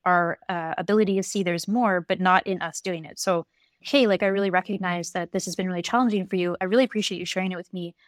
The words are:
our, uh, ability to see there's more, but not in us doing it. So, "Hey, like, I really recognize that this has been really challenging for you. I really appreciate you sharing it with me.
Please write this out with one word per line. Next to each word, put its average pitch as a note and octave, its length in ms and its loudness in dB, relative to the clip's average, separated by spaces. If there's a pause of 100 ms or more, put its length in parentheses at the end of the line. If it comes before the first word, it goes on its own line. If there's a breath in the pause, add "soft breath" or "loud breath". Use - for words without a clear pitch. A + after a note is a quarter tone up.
our, F3 340 2 (100)
uh, E3 300 -4
ability G3 380 2
to G3 60 0
see G3 200 -2
there's E3+ 260 -2
more, G#3 320 2
but F3+ 200 -2
not F#3 260 4
in F#3+ 160 -4
us E3 180 -8
doing E3+ 240 -6
it. - 140 -18
So, E3+ 280 0 (340)
"Hey, C#4 260 4
like, G3 160 2
I G#3 60 2
really G3 220 0
recognize F3+ 600 -2
that F3 200 -6
this F#3+ 120 -2
has F3 120 -6
been F#3+ 120 -2
really F3 140 -4
challenging G#3+ 440 2
for G3 100 -4
you. F3 240 0
I F#3+ 40 -2
really A3 200 4
appreciate G#3 340 -4
you F3 80 -8
sharing F#3 260 -4
it F#3 40 -8
with F3+ 180 -14
me. F3 200 -8 (140 soft breath)